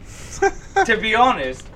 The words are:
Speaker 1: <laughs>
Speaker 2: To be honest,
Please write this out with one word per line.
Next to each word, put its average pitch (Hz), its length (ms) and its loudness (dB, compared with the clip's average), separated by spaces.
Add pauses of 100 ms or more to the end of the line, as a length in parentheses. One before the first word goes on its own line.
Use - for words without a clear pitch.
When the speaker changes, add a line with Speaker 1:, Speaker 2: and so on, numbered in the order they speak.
(400)
Speaker 1:
<laughs> 381 40 0 (400)
Speaker 2:
To 226 140 2
be 220 160 -2
honest, - 600 2